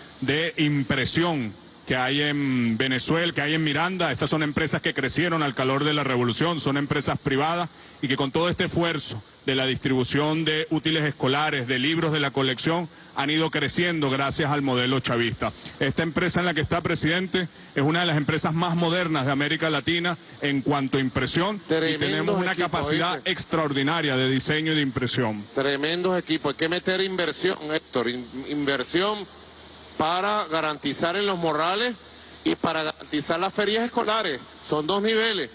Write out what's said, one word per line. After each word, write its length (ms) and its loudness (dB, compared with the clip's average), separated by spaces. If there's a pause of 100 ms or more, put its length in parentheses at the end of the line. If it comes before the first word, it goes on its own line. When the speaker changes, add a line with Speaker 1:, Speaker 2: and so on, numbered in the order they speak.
(200)
Speaker 1:
de 380 0
impresión 960 2 (320)
que 120 0
hay 260 2
en 560 2
Venezuela, 540 2
que 100 -2
hay 120 0
en 100 2
Miranda. 480 0
Estas 180 0
son 140 2
empresas 360 0
que 140 -2
crecieron 480 0
al 120 0
calor 280 0
de 100 2
la 120 0
revolución, 560 2
son 160 0
empresas 420 0
privadas 500 0 (320)
y 60 -2
que 100 0
con 140 0
todo 180 2
este 160 0
esfuerzo 560 0 (240)
de 100 2
la 120 2
distribución 800 2
de 240 0
útiles 340 2
escolares, 640 0
de 120 0
libros 340 0
de 80 0
la 100 0
colección, 580 0 (280)
han 140 0
ido 200 2
creciendo 600 0
gracias 400 0
al 120 2
modelo 360 2
chavista. 540 0 (260)
Esta 240 0
empresa 380 0
en 60 0
la 80 0
que 80 -2
está, 180 0
presidente, 680 0 (260)
es 80 0
una 180 2
de 60 2
las 100 2
empresas 380 0
más 200 2
modernas 520 2
de 60 2
América 380 0
Latina 460 0 (240)
en 220 0
cuanto 340 2
a 40 4
impresión 560 0
y 120 -12
Speaker 2:
Tremendos 320 2
Speaker 1:
tenemos 360 0
una 160 0
Speaker 2:
equipos, 180 0
Speaker 1:
capacidad 460 0
Speaker 2:
¿viste? 140 -4
Speaker 1:
extraordinaria 880 0
de 140 4
diseño 420 2
y 40 2
de 60 4
impresión. 640 0 (100)
Speaker 2:
Tremendos 640 0
equipos. 360 0
Hay 20 -20
que 120 0
meter 340 0
inversión, 560 0 (140)
Héctor, 360 0
in-, 180 -4 (220)
inversión 680 0 (800)
para 540 2
garantizar 640 0
en 120 0
los 120 0
morrales 560 0 (480)
y 140 0
para 260 0
garantizar 560 -2
las 160 -2
ferias 300 2
escolares. 560 0 (280)
Son 200 0
dos 140 2
niveles. 520 0